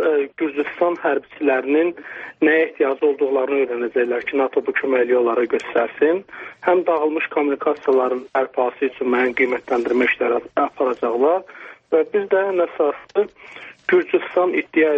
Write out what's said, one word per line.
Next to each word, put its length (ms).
e, 280
Gürcüstan 640
hərbiçilərinin 880
nəyə 260
ehtiyacı 400
olduqlarını 600
öyrənəcəklər 640
ki, 120
nato 260
bu 140
köməkliyi 400
onlara 240
göstərsin. 800
Həm 240
dağılmış 380
kommunikasiyaların 1000
bərpası 540
üçün 240
müəyyən 280
qiymətləndirmə 680
işləri 320
aparacaqlar. 840
Və 220
bir 180
də 100
ən 100
əsası 600
Gürcüstan 640
iddia 420